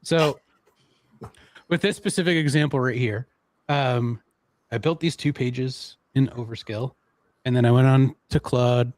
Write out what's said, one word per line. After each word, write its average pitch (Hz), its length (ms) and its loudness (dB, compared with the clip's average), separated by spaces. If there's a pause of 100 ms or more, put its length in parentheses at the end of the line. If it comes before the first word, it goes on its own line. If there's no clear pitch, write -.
So 156 360 0 (1300)
with 170 140 -2
this 202 140 0
specific 175 420 -2
example 147 420 0
right 127 180 -2
here, 120 300 -4 (420)
um, 123 520 -2 (500)
I 117 60 -6
built 160 220 -2
these 165 160 -2
two 143 180 -4
pages 127 640 -6 (180)
in 135 140 2
Overskill, 113 640 -10 (520)
and 127 100 0
then 123 100 4
I 120 60 6
went 127 160 6
on 135 280 4 (140)
to 156 100 0
Claude 123 580 0